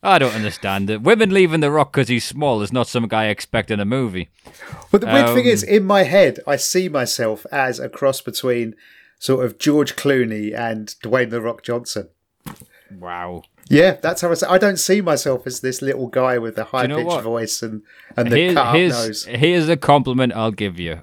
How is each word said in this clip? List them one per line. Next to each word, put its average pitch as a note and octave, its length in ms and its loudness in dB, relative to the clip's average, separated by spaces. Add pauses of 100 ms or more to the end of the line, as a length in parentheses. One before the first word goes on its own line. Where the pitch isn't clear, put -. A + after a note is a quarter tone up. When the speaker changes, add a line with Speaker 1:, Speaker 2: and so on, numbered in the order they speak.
Speaker 1:
I F#3+ 120 6
don't B2+ 140 2
understand G2+ 560 -4
it. G#2+ 120 -4
Women G#3 300 4
leaving F3+ 280 4
The D3 100 2
Rock D3 240 0
'cause C3 140 0
he's A#2+ 180 0
small B2 360 -2
is G2+ 100 -4
not A#2+ 160 0
something A#2 260 -4
I A2 140 2
expect G#2 420 -4
in G#2+ 100 -2
a G2+ 60 -2
movie. G#2+ 440 -4 (600)
Speaker 2:
But G3+ 120 6
the A3 60 -6
weird A#3 200 4
thing A#3+ 180 2
Speaker 1:
Um, B3 60 4
Speaker 2:
is, G3+ 120 0
in G#3 200 4
my G3 200 4
head, D#3 440 2
I C#3+ 80 0
see F#3 340 -2
myself A#2+ 640 -4
as B2+ 280 -2
a B2+ 100 -8
cross C3+ 320 -2
between A#2+ 520 -4 (460)
sort C3 260 0
of A2+ 120 -6
George D3 400 2
Clooney A2 600 -2
and A2+ 300 -6 (160)
Dwayne A#2+ 260 0
The A#2 120 -6
Rock A2+ 200 -6
Johnson. A#2+ 460 -8 (840)
Speaker 1:
Wow. F2 520 -12 (260)
Speaker 2:
Yeah, F3+ 320 6
that's E3 200 -4
how F3 100 0
I E3 40 0
see, F3 100 -2
I F3+ 120 4
don't G3 220 2
see G3+ 220 2
myself C#3+ 440 -2
as B2+ 140 -10
this B2+ 220 -6
little C3 260 -4
guy B2+ 300 0
with A2+ 180 -6
the A2 80 -6
Speaker 1:
Do C3 200 -6
you B2 40 0
know C#3+ 80 -4
Speaker 2:
high-pitched E3 200 -4
Speaker 1:
what? B2 80 -4
Speaker 2:
voice A2+ 380 -4
and, A2 200 -10 (340)
and A#2+ 160 0
the A#2 60 4
Speaker 1:
Here's, F3 160 2
Speaker 2:
cut-up C3+ 220 2
Speaker 1:
here's, E3+ 180 4
Speaker 2:
nose. A2+ 320 -4
Speaker 1:
here's D#3 440 0
a E3+ 60 4
compliment C3 580 2
I'll A2+ 180 -2
give G2 280 -6
you, E2 240 -6